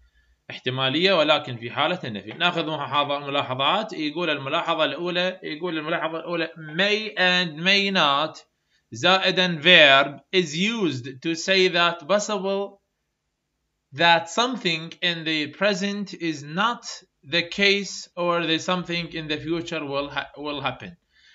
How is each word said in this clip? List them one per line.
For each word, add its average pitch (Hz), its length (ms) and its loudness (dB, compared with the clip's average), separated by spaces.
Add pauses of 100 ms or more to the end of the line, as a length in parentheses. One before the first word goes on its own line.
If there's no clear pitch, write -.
(500)
احتمالية 131 640 0
ولكن 147 440 2
في 113 140 -10
حالة 156 320 0
النفي. 104 260 -8
ناخذ 165 360 -2
ملاحظة، 143 540 -2
ملاحظات. 143 760 -2
يقول 156 360 -4
الملاحظة 156 560 -2
الأولى، 175 580 -4
يقول 160 340 -6
الملاحظة 160 420 -4
الأولى، 165 380 -4
may 202 600 -2
and 180 460 2
may 196 340 2
not 147 460 2 (480)
زائدًا 180 680 2
verb 143 580 8 (120)
is 170 240 0
used 175 500 0 (160)
to 165 140 -2
say 190 320 4
that 170 400 0
possible 196 720 -2 (1120)
that 165 360 4
something 185 720 -2
in 170 240 -2
the 156 220 -2
present 202 680 -2
is 160 300 -6
not 190 420 -4 (380)
the 165 200 -2 (180)
case 196 540 0
or 170 300 0
the 160 140 0
something 175 480 -2 (120)
in 156 80 -8
the 151 100 -2
future 160 480 -4
will 139 240 -4
ha-, 139 280 -6
will 147 240 -6
happen. 123 340 -6 (400)